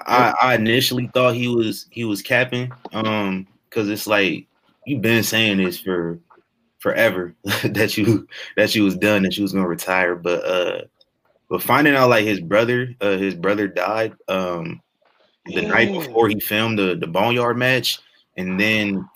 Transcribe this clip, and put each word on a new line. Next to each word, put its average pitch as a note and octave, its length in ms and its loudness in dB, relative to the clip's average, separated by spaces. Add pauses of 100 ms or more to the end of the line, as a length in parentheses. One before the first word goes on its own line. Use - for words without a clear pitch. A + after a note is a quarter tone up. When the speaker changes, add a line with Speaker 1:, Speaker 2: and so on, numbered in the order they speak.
Speaker 1:
I, A#2+ 120 2
Speaker 2:
Yeah. B2 220 4
Speaker 1:
I, B2+ 140 4
I - 20 4
initially A#2+ 580 0
thought B2 220 4
he B2 140 -2
was, A2+ 400 -2
he A#2 160 -8
was G#2 160 -4
capping, B2+ 500 -2 (220)
um, G#2 520 -2 (260)
'cause G#2+ 180 -2
it's G#2 180 -6
like, G2+ 400 0 (380)
you've C3 160 -4
been A2+ 220 4
saying A2 340 2
this F#2 220 -2
for E2+ 400 -4 (600)
forever F#2 600 0
<laughs> - 40 -20 (200)
that G#2 340 0
you, G#2+ 300 2 (280)
that G#2 180 2
you G#2+ 100 2
was F#2+ 120 2
done, G#2 280 2
that F#2 120 0
you G#2 80 -2
was F#2+ 80 -2
gonna F#2+ 160 0
retire. F2+ 480 0
But, F2 300 -2
uh, F2+ 360 -2 (680)
but F2+ 120 -4
finding C#3 340 4
out, B2+ 140 4
like, A2+ 160 4
his G#2 140 -2
brother, A#2 640 0
uh, G2+ 160 0
his F#2+ 180 -2
brother G2 320 -2
died, G2+ 460 -2 (140)
um, F2 540 -4 (640)
the F#3 180 -4
night G3+ 280 2
Speaker 3:
Yeah. - 80 -4
Speaker 1:
before A2+ 300 2
he G#2 100 -2
filmed A2 400 -2
the, F#2 160 0
the E2+ 120 -6
Boneyard A#2 500 0
match, B2+ 420 0 (380)
and F#2 200 -4
then, G#2 480 0 (100)